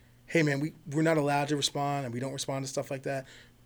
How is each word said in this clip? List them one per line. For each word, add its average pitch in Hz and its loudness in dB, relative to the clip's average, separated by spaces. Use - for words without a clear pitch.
"Hey, 165 2
man, 147 2
we, 156 -2
we're 151 2
not 160 6
allowed 143 2
to 147 2
respond, 143 -2
and 117 -8
we 120 -4
don't 135 -6
respond 135 -4
to 131 -6
stuff 139 -4
like 135 -6
that, 135 -4